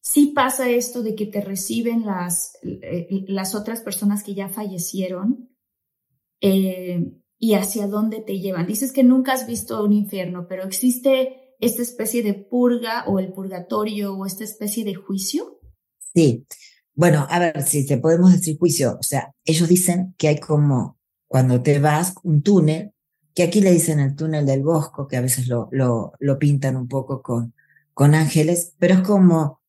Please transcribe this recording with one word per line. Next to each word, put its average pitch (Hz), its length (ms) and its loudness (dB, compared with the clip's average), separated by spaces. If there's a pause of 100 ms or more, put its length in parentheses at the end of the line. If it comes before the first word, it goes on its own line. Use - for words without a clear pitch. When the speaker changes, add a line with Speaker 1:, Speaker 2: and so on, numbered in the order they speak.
Speaker 1:
sí 294 340 2
pasa 254 360 0
esto 240 320 -2
de 220 120 -4
que 208 120 -6
te 208 160 -6
reciben 226 640 -4
las, 175 560 -6
eh, 180 460 -10 (200)
las 190 260 -6
otras 226 280 -8
personas 202 400 -4
que 202 120 -12
ya 190 140 -8
fallecieron, 190 1000 -6 (920)
eh, 185 720 -2 (260)
y 220 160 2
hacia 202 340 -2
dónde 214 320 -2
te 196 180 -8
llevan. 180 280 -4
Dices 254 260 -6
que 269 100 2
nunca 262 300 4
has 254 140 -4
visto 220 380 -6
un 208 80 4
infierno, 185 560 -4
pero 185 160 -10
¿existe 254 960 -2
esta 233 220 -2
especie 233 400 -4
de 202 120 0
purga 240 720 -2
o 196 120 0
el 185 140 -4
purgatorio 196 840 -6
o 190 100 -8
esta 196 180 -10
especie 208 400 -8
de 202 100 -6
juicio? 196 640 -8 (560)
Speaker 2:
Sí. 143 320 2 (480)
Bueno, 151 340 4
a 170 100 0
ver, 156 240 0
si 139 240 -2
te 139 120 0
podemos 170 340 6
decir 156 260 2
juicio, - 400 0
o - 40 -10
sea, - 300 -4 (120)
ellos 160 240 2
dicen 185 500 2
que 156 100 0
hay 151 100 2
como, 147 600 0 (280)
cuando 127 360 2
te 143 160 2
vas, 156 440 2
un 151 200 2
túnel, 175 500 2 (420)
que 175 100 2
aquí 175 180 2
le 190 100 6
dicen 160 260 2
el 139 160 0
túnel 151 300 -2
del 135 180 0
Bosco, 147 460 -2
que 131 80 -4
a 123 60 0
veces 127 260 -2
lo, 120 240 -4
lo, 123 480 0
lo 139 180 0
pintan 139 380 0
un 127 100 -6
poco 135 360 -6
con, 117 320 -6 (400)
con 147 200 6
ángeles, 160 640 2
pero 180 160 4
es 185 60 6
como 175 680 4